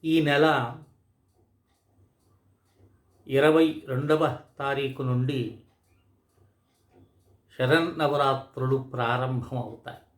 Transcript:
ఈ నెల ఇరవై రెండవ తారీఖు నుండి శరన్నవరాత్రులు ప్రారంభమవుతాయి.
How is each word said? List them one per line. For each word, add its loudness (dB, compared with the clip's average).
ఈ 2
నెల 4
ఇరవై 6
రెండవ 0
తారీఖు -4
నుండి -2
శరన్నవరాత్రులు 0
ప్రారంభమవుతాయి. -4